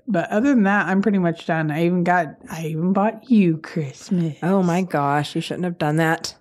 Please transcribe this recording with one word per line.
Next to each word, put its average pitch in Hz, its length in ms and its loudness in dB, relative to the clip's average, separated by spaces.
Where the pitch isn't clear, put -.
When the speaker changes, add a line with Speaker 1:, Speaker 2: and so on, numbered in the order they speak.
Speaker 1:
But 180 240 -2
other 226 200 2
than 240 140 4
that, 196 220 2
I'm 190 140 2
pretty 196 160 0
much 170 300 -2
done. 160 240 0
I 160 160 0
even 175 180 0
got, 170 300 0
I 160 160 -8
even 156 260 -2
bought 214 380 -2
you 185 260 6
Christmas. 156 880 -6
Speaker 2:
Oh 190 200 2
my 175 200 2
gosh, 147 520 0
you 165 60 -2
shouldn't - 240 -6
have 170 140 -6
done 151 180 0
that. 165 440 0